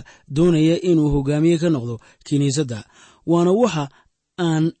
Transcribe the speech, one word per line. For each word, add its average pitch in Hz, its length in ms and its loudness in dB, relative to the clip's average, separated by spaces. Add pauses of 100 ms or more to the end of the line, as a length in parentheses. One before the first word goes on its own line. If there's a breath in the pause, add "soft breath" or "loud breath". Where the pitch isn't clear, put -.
(260 soft breath)
doonaya 160 520 2
inuu 160 320 0
hogaamiye 147 480 0
ka 165 120 -2
noqdo 120 260 -4 (280 soft breath)
kiniisadda. 139 560 -2 (480 soft breath)
Waana 175 240 2
waxa 190 320 0 (560 soft breath)
aan 160 240 0 (160)